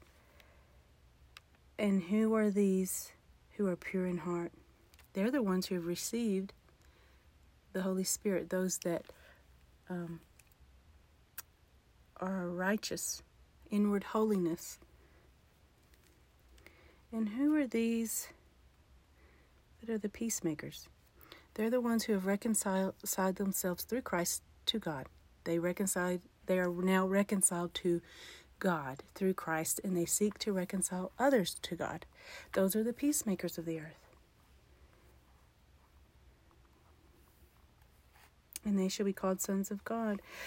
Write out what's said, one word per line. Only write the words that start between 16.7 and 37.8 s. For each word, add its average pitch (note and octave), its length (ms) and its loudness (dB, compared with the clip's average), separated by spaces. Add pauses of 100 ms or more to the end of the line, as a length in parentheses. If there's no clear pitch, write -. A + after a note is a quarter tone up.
"And A3+ 180 -2
who C#4+ 260 2
are D4 100 4
these A3+ 640 0 (1500)
that A3+ 100 -8
are A3+ 80 0
the G#3 100 -4
peacemakers?" E3 800 -4 (680)
They're A3 160 0
the B3 100 2
ones A#3 220 2
who A3+ 100 0
have F#3+ 120 0
reconciled G3 720 2 (420)
themselves F#3 460 -2
through B3+ 200 -4
Christ - 400 -2 (240)
to A3+ 120 0
God. D3 300 -6 (360)
They E3+ 120 2
reconciled, F3+ 640 0 (240)
they F#3 140 2
are F3+ 100 2
now F#3 380 4
reconciled F#3 680 2
to F3 260 2 (580)
God D3 440 0 (120)
through F#3+ 180 2
Christ, D#3+ 500 -2
and F#3 140 0
they E3+ 80 2
seek G#3 340 0
to G#3 140 -2
reconcile F#3 640 -2
others A#3+ 460 4
to - 120 -6
God. E3 300 -6 (480)
Those F#3+ 220 4
are A3 80 2
the A#3+ 100 0
peacemakers G#3 640 0
of E3 80 -8
the D#3+ 140 -4
earth. D#3 280 -14 (4000)